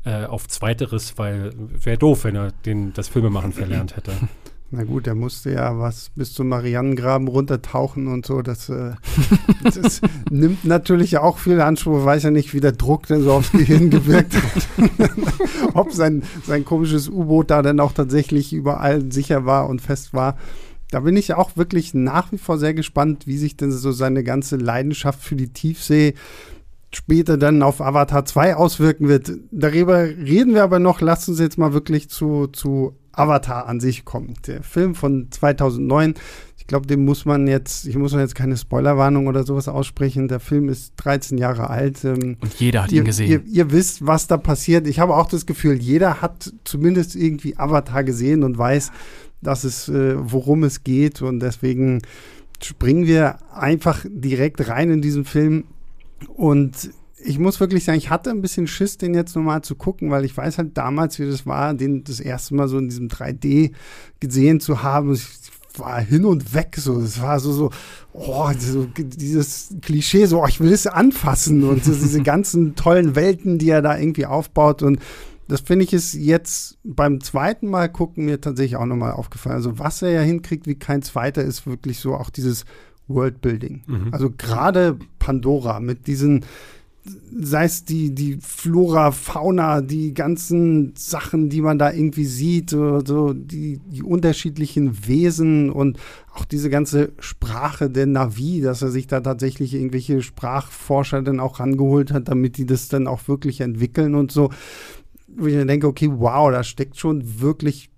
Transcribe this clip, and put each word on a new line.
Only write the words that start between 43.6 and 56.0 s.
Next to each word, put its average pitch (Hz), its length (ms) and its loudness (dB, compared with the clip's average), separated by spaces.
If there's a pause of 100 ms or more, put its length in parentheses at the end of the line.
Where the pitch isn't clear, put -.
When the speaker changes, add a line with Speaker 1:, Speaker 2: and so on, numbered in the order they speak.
Speaker 2:
wisst, 165 340 2
was 156 220 2
da 165 100 4
passiert. 165 500 2
Ich 147 120 -2
habe 170 160 4
auch 160 120 4
das 165 200 -4
Gefühl, 147 340 2
jeder 156 400 2
hat 175 320 -8 (100)
zumindest 170 520 0
irgendwie 156 420 -2
Avatar 139 460 0
gesehen 131 400 2
und 123 140 0
weiß, 135 340 0 (500)
dass 135 220 -4
es, 135 260 -8
äh, 135 280 2
worum 135 460 0
es 139 200 -2
geht. 139 400 0
Und 127 160 -4
deswegen 127 640 -2 (600)
springen 160 460 2
wir 160 320 4 (140)
einfach 143 540 0
direkt 135 640 -2
rein 151 220 2
in 156 100 2
diesen 143 240 0
Film. 156 380 2 (720)